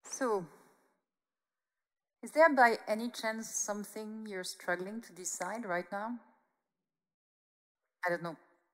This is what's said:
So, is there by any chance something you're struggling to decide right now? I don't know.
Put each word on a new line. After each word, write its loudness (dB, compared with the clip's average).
So, 0
is -10
there 8
by 8
any -2
chance -6
something -6
you're -6
struggling -4
to -20
decide -6
right -2
now? -4
I 2
don't 0
know. -6